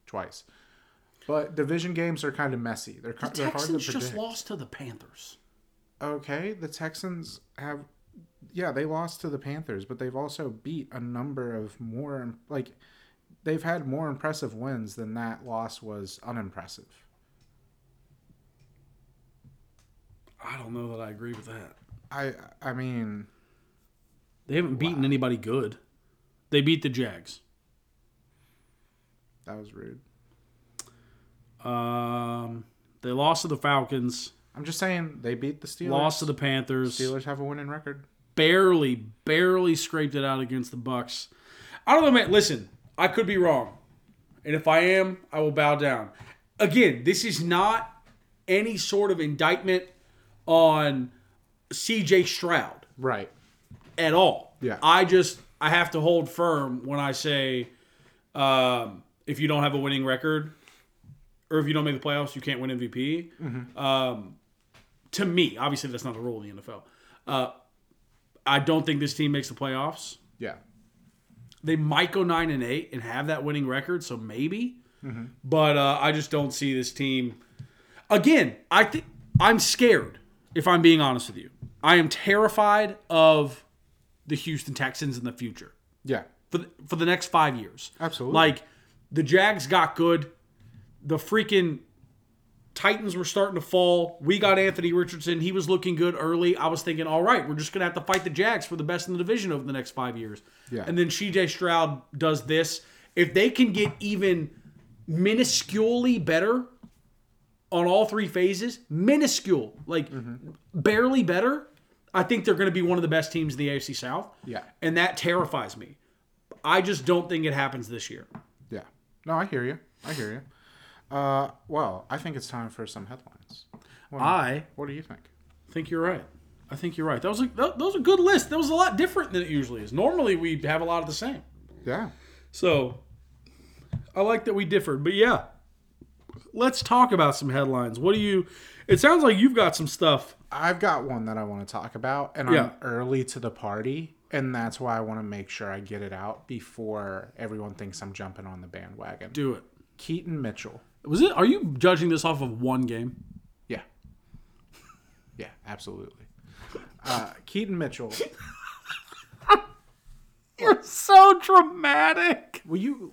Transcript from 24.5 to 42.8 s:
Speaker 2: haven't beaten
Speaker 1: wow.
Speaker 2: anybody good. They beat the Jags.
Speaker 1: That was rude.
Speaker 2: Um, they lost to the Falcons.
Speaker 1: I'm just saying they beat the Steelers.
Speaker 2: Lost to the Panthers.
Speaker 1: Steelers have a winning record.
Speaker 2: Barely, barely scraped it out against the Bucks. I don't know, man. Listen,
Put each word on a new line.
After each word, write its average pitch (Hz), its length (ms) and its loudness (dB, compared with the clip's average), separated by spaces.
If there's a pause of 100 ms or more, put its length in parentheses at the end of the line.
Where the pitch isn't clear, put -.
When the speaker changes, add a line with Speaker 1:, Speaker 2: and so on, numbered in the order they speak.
Speaker 2:
haven't 151 200 -2
beaten 156 240 -4
Speaker 1:
wow. 135 60 0
Speaker 2:
anybody 127 300 0
good. 110 420 -6 (720)
They 147 100 2
beat 151 220 2
the 147 80 -2
Jags. 110 500 -8 (2000)
Speaker 1:
That 104 100 -14
was 104 160 -18
rude. 113 280 -18 (1600)
Speaker 2:
Um, 120 1000 -6 (360)
they 123 100 -8
lost 147 320 0
to 170 60 -6
the 147 80 -2
Falcons. 131 760 -2 (220)
Speaker 1:
I'm 147 100 -14
just 165 140 -8
saying 170 440 -4
they 120 120 -4
beat 139 280 -8
the - 40 -16
Steelers. - 240 -8
Speaker 2:
Lost 151 300 0
to 156 60 -6
the 147 80 -2
Panthers. 131 640 -2
Speaker 1:
Steelers 131 260 -4
have 143 160 -8
a 139 40 -6
winning 143 240 -10
record. 143 360 -12 (300)
Speaker 2:
Barely, 165 600 6 (300)
barely 180 500 2
scraped 151 400 -4
it 139 100 -2
out 135 160 -2
against 127 300 -6
the 131 60 -14
Bucks. 120 520 -8 (580)
I 254 80 6
don't 320 100 6
know, 285 60 6
man. 214 200 4
Listen, 160 380 2 (280)